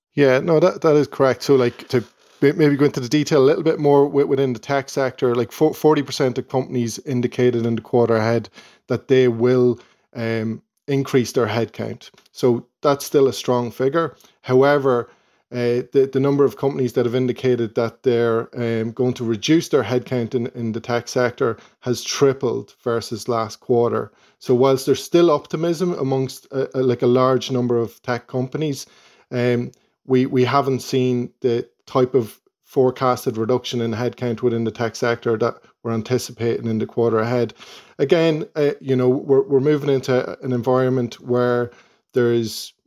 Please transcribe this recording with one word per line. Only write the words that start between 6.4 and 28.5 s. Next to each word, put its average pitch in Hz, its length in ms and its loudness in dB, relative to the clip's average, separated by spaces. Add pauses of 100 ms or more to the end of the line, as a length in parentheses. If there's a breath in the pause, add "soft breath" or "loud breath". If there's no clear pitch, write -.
companies 123 520 -4
indicated 120 680 0
in 117 100 0
the 113 60 -6
quarter 117 340 2
ahead 110 320 0 (400 loud breath)
that - 220 -4
they 131 180 4
will, 123 500 2 (380 soft breath)
um, 113 460 -4 (260)
increase 135 460 0
their 117 140 2
headcount. 110 600 -6 (220)
So 123 340 0 (160)
that's 143 240 0
still 135 220 2
a 117 60 0
strong 123 380 -2
figure. 151 440 -2 (260 soft breath)
However, 131 680 2 (420 soft breath)
uh, 120 420 -2
the, 135 180 4
the 127 80 0
number 143 240 2
of 127 140 0
companies 135 360 -2
that 120 120 0
have 117 80 -2
indicated 123 640 0
that 117 260 -4
they're, 117 540 0
um, 113 360 -4
going 123 220 -2
to 120 100 -8
reduce 113 460 0
their 131 140 2
headcount 120 500 -4
in, 123 140 -4
in 117 240 -8
the 113 80 -6
tech 120 280 -4
sector 123 500 -2 (240 loud breath)
has 120 220 -4
tripled 123 800 -2
versus 117 460 -6
last 113 300 -4
quarter. 117 520 0 (280 soft breath)
So 131 160 0
whilst 135 320 2
there's 135 160 0
still 170 260 4
optimism 165 640 -2
amongst, 131 580 -4
uh, 135 220 -4
uh, 135 80 -2
like, 123 220 0
a 120 40 4
large 127 440 2
number 123 260 0
of 117 240 -4
tech 120 240 -6
companies, 135 600 -6 (440 soft breath)